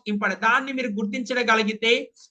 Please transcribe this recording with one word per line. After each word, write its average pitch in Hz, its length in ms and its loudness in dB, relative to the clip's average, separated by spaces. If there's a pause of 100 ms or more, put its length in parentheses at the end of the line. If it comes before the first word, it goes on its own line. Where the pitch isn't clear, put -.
(100)
important. 202 360 -2
దాన్ని 262 320 2
మీరు 254 100 -2 (100)
గుర్తించగలిగితే 226 920 0 (380)